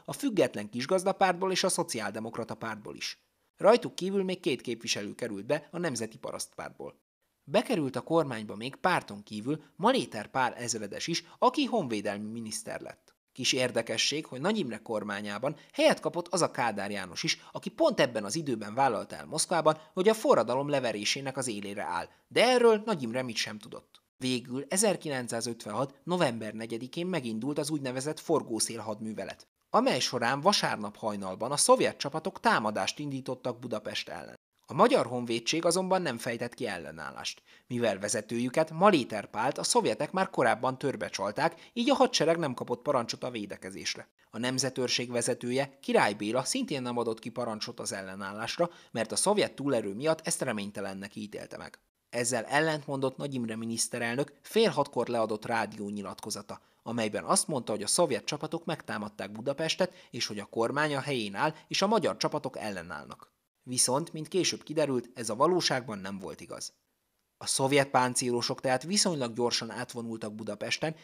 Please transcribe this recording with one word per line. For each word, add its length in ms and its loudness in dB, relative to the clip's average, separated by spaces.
a 80 -8
Független 560 2
Kisgazdapártból 840 2
és 140 2
a 40 2
Szociáldemokrata 880 -4
Pártból 420 -10
is. 240 -10
Rajtuk 380 6
kívül 300 0
még 160 -2
két 200 0
képviselő 540 -4
került 320 -6
be 240 -2
a 80 -8
Nemzeti 400 -4
Parasztpártból. 840 -10
Bekerült 520 0
a 40 0
kormányba 560 0
még 200 -8
párton 460 0
kívül 400 -4
Maléter 500 2
Pál 280 0
ezredes 520 -6
is, 180 -2
aki 260 4
honvédelmi 640 -2
miniszter 520 -8
lett. 340 -16
Kis 200 0
érdekesség, 760 0
hogy 140 -10
Nagy 180 2
Imre 200 -4
kormányában 800 -4
helyet 280 4
kapott 280 -4
az 140 2
a 80 4
Kádár 400 -2
János 320 -6
is, 180 -2
aki 180 -8
pont 300 4
ebben 240 2
az 100 -4
időben 400 -4
vállalta 420 2
el 100 -14
Moszkvában, 520 2
hogy 160 4
a 60 8
forradalom 540 4
leverésének 680 0
az 120 -2
élére 340 -6
áll, 260 -4
de 160 6
erről 400 6
Nagy 180 0
Imre 200 -2
mit 140 -6
sem 220 -4
tudott. 440 -16
Végül 520 -2
ezerkilencszázötvenhat 1300 -2
november 500 -2
negyedikén 520 -6
megindult 520 -2
az 120 -2
úgynevezett 500 -4
forgószél 600 0
hadművelet, 640 -8
amely 240 4
során 420 0
vasárnap 560 2
hajnalban 560 -4
a 40 0
szovjet 400 6
csapatok 440 -6
támadást 580 2
indítottak 600 -6
Budapest 500 -6
ellen. 260 -12
A 80 -10
Magyar 320 6
Honvédség 580 0
azonban 380 4
nem 160 -2
fejtett 360 -4
ki 120 -4
ellenállást, 760 -8
mivel 320 0
vezetőjüket, 720 0
Maléter 600 2
Pált 280 -2
a 40 -4
szovjetek 480 2
már 200 0
korábban 480 2
csalták, 640 -2
így 180 2
a 40 6
hadsereg 440 4
nem 160 -2
kapott 280 -4
parancsot 420 0
a 60 -4
védekezésre. 800 -8
A 80 -8
nemzetőrség 720 0
vezetője, 680 0
Király 340 4
Béla 300 0
szintén 380 -2
nem 160 -2
adott 200 -2
ki 100 -12
parancsot 520 -6
az 120 -6
ellenállásra, 800 -4
mert 220 -2
a 40 -2
szovjet 380 4
túlerő 400 0
miatt 320 0
ezt 140 -2
reménytelennek 760 -6
ítélte 400 -10
meg. 220 -14
Ezzel 360 0
ellentmondott 720 0
Nagy 180 -6
Imre 220 -4
miniszterelnök 760 -2
fél 280 4
hatkor 380 0
leadott 380 0
rádiónyilatkozata, 1120 -4
amelyben 420 -2
azt 240 2
mondta, 240 -2
hogy 100 -2
a 40 -4
szovjet 380 2
csapatok 400 -6
megtámadták 680 -6
Budapestet, 640 -2
és 160 -4
hogy 120 -8
a 60 -8
kormány 500 2
a 60 0
helyén 340 -2
áll, 200 0
és 140 0
a 40 4
magyar 300 4
csapatok 420 -2
ellenállnak. 720 -10
Viszont, 500 2
mint 160 -8
később 340 0
kiderült, 520 0
ez 160 -6
a 60 -2
valóságban 640 2
nem 200 -8
volt 220 -10
igaz. 320 -12
A 100 -10
szovjet 440 4
páncélosok 680 2
tehát 220 2
viszonylag 520 2
gyorsan 360 0
átvonultak 640 -8
Budapesten, 680 -4